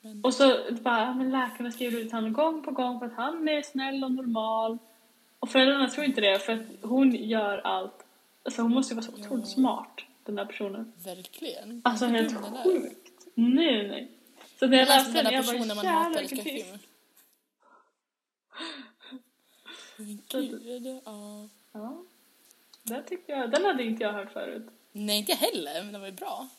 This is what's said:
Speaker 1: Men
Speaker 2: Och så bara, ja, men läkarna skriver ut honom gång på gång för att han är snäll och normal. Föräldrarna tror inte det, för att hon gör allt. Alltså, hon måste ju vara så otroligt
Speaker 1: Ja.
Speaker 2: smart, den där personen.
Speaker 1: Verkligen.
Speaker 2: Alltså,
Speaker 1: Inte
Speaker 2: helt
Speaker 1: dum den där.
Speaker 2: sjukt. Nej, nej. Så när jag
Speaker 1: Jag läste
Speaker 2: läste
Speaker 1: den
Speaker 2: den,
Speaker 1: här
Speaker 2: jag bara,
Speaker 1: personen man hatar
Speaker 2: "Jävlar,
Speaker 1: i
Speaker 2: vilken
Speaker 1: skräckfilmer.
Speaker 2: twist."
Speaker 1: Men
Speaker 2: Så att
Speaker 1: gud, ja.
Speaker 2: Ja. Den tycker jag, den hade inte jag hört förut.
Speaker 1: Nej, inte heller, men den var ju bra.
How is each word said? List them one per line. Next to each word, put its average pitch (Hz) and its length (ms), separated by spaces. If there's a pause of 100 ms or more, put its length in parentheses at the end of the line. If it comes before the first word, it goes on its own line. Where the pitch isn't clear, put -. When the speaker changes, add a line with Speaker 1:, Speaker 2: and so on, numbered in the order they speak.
Speaker 1:
Men 214 220
Speaker 2:
Och 254 100
så 269 240 (240)
bara, 233 180
ja, 247 140
men 262 180
läkarna 247 400
skriver 233 280
ut 226 120
honom 220 220
gång 311 300
på 302 80
gång 247 280
för 240 60
att 226 100
han 311 320
är 302 140
snäll 269 420
och 262 80
normal. 226 640 (720)
Föräldrarna 269 420
tror 294 160
inte 254 160
det, 196 180
för 226 140
att 226 120 (160)
hon 254 340
gör 214 420
allt. 190 480 (380)
Alltså, - 180
hon 233 100
måste 262 220
ju - 20
vara 226 100
så - 80
otroligt 208 340
Speaker 1:
Ja. - 60
Speaker 2:
smart, - 480 (240)
den 208 100
där 202 100
personen. 208 480 (100)
Speaker 1:
Verkligen. 202 840
Speaker 2:
Alltså, 240 200
Speaker 1:
Inte 233 140
Speaker 2:
helt 220 140
Speaker 1:
dum 208 100
den 208 100
där. 254 100
Speaker 2:
sjukt. - 480 (220)
Nej, 240 540
nej. - 240 (480)
Så 262 80
när 262 100
jag 262 40
Speaker 1:
Jag 262 60
läste 269 240
Speaker 2:
läste - 0
Speaker 1:
den 294 120
Speaker 2:
den, - 20
Speaker 1:
här 226 80
Speaker 2:
jag 254 120
bara, 240 60
Speaker 1:
personen 220 260
man 285 80
hatar 330 180
Speaker 2:
"Jävlar, 320 180
Speaker 1:
i 269 60
Speaker 2:
vilken 269 120
Speaker 1:
skräckfilmer. 208 380
Speaker 2:
twist." - 120 (3000)
Speaker 1:
Men 208 240 (100)
Speaker 2:
Så 262 60
att 285 60 (200)
Speaker 1:
gud, 247 420
ja. 208 420 (240)
Speaker 2:
Ja. 254 320 (800)
Den 240 220
tycker 349 280
jag, 247 180
den 339 140
hade 277 180
inte 226 200
jag 208 100
hört 202 180
förut. - 340 (260)
Speaker 1:
Nej, 208 260
inte 208 160
heller, 185 500
men 208 80
den 202 100
var 196 60
ju 196 60
bra. 254 340 (120)